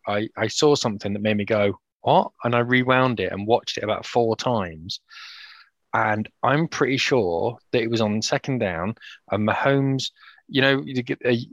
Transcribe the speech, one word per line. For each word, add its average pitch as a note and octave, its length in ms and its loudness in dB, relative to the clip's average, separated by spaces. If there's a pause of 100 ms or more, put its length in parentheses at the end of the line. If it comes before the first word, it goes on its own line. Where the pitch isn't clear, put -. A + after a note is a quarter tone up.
I, G#2 280 -2
I A2 120 0
saw D3 260 4
something G#2 380 -4
that G2+ 100 -4
made G#2+ 140 0
me G#2 80 -2
go, G2+ 340 0 (220)
"What?" D3+ 320 2 (100)
And A#2+ 140 -2
I - 40 4
rewound B2+ 600 2
it F2+ 100 -2
and F#2+ 160 -6
watched - 320 0
it - 60 -6
about G#2+ 200 -4
four A#2 300 0
times. F#2 680 -4 (960)
And A2 340 0 (140)
I'm D3 260 2
pretty C3+ 280 0
sure G2+ 640 0 (140)
that A#2+ 100 2
it A2+ 80 -2
was A2+ 100 0
on G#2+ 220 0
second C3+ 360 -2
down, F#2+ 360 -2 (360)
and G#2+ 160 2
Mahomes, C3+ 640 0 (380)
you C3 140 2
know, C3+ 220 4
you C3 180 -4
get, C3 220 -6
uh, B2 100 4 (180)